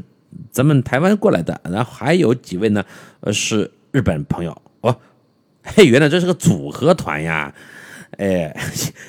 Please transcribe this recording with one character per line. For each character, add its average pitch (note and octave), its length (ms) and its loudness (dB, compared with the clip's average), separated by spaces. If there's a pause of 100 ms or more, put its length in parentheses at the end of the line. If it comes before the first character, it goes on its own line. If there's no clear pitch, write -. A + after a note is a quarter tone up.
(500)
咱 B2+ 160 0
们 C#3+ 160 4
台 - 160 -2
湾 F#3+ 180 2
过 G3 140 0
来 E2+ 120 -2
的， D#2 220 -6
然 F#2+ 180 -4
后 - 80 -6
还 C3 220 -4
有 D3+ 220 2
几 F2+ 240 -8
位 G#2+ 100 0
呢， G#2 160 0 (360)
呃， - 120 -4
是 G#2 380 -2 (200)
日 C3 120 0
本 E2+ 220 -2
朋 - 200 -8
友。” D#2+ 100 -8 (280)
哦， A#2+ 120 0 (680)
嘿， - 240 6
原 A#2+ 120 6
来 D#3 120 4
这 F3 100 0
是 F3 60 0
个 F3+ 80 0
组 C#2+ 360 0
合 D#3 220 0
团 D2+ 300 -4
呀， D#2 320 -4 (640)
哎， F2+ 360 -2 (540)